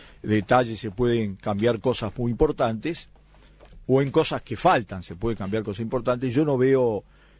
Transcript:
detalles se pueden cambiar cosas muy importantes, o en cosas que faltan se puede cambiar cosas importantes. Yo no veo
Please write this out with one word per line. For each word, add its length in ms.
detalles 560
se 100
pueden 460
cambiar 460
cosas 360
muy 140
importantes, 800
o 140
en 100
cosas 300
que 140
faltan 480
se 120
puede 200
cambiar 280
cosas 180
importantes. 520
Yo 120
no 120
veo 460